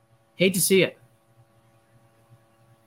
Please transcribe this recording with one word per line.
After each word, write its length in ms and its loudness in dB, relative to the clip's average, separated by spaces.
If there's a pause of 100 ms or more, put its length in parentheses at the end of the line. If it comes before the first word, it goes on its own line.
(340)
Hate 200 -2
to 60 -4
see 220 0
it. 160 -4 (1900)